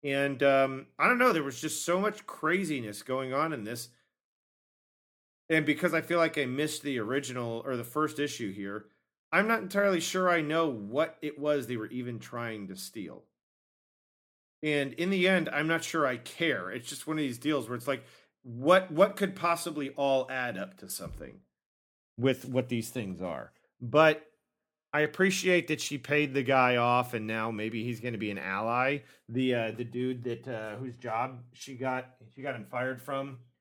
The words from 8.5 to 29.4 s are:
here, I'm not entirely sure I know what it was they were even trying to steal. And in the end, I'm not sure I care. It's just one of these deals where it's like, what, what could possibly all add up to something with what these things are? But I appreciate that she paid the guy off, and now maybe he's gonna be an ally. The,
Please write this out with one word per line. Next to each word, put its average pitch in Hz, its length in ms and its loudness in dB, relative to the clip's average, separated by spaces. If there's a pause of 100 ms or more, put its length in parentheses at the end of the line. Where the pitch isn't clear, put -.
here, 101 340 -8 (460)
I'm 196 160 4
not 226 140 2
entirely 196 380 2
sure 185 300 0
I 170 120 4
know 160 260 2
what 120 540 -2
it 147 180 -8
was 143 260 2
they 123 100 -4
were 110 120 -4
even 120 320 -6
trying 110 480 -8
to 92 80 -10
steal. 82 480 -12 (1400)
And 147 300 0
in 180 180 -2
the 185 160 4
end, 185 220 4
I'm 147 180 0
not 160 160 0
sure 160 240 0
I 127 120 0
care. 120 520 -2
It's 123 180 -8
just - 200 -10
one 156 80 -2
of 156 60 -2
these 123 160 -4
deals 135 300 -2
where 123 80 -6
it's 120 120 -6
like, 131 160 -4 (380)
what, 151 500 4
what 190 240 6
could 196 180 0
possibly 165 560 -2
all 135 400 2
add 127 260 -4
up 98 220 -8
to - 100 -18
something 78 520 -10 (760)
with 127 280 2
what 127 240 0
these 117 220 -2
things 95 300 -6
are? 80 320 -6 (280)
But 151 440 6 (680)
I 151 80 2
appreciate 180 680 2
that 151 120 -2
she - 180 -6
paid 143 360 0
the 135 80 2
guy 123 340 6
off, 123 380 2
and 110 120 -4
now 110 240 -2
maybe 110 340 -4
he's 120 160 -4
gonna 117 180 -6
be 104 120 -2
an 98 80 -6
ally. 117 600 0 (300)
The, 127 260 0